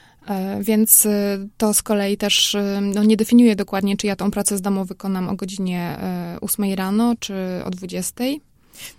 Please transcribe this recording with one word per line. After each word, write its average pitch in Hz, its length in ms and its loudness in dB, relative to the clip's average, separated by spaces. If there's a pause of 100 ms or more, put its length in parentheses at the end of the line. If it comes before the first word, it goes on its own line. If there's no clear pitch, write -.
(280)
E, 196 360 -4
więc, 220 420 4
e, 202 320 0 (200)
to 214 160 2
z - 80 2
kolei 202 360 0
też, - 380 0
e, 202 260 -2
no, 202 220 0
nie 214 140 6
definiuje 226 380 6
dokładnie, 196 420 -2
czy 208 100 -2
ja 196 80 0
tą 202 160 -2
pracę 202 260 -2
z 185 40 -4
domu 196 240 -2
wykonam 185 440 -6
o 196 60 -2
godzinie, 185 640 -4
e, 180 420 -6
ósmej 196 340 -2
rano, 208 440 0
czy 196 160 -8 (300)
o - 40 -6
dwudziestej. 185 720 -6 (580)